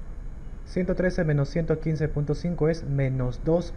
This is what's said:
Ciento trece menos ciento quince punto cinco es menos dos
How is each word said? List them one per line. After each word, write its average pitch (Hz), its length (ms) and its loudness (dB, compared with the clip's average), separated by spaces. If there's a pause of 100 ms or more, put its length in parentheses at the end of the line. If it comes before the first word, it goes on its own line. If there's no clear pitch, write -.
(640)
Ciento 180 300 0
trece 180 280 2
menos 147 240 4
ciento 160 320 0
quince 156 300 0
punto 147 260 0
cinco 165 320 0
es 160 160 0
menos 131 600 0
dos 170 320 2